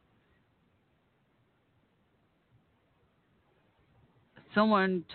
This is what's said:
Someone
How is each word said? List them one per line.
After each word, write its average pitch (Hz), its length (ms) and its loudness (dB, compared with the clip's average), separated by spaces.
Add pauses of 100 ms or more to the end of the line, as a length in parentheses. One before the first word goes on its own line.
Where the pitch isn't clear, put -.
(4000)
Someone 190 500 2 (100)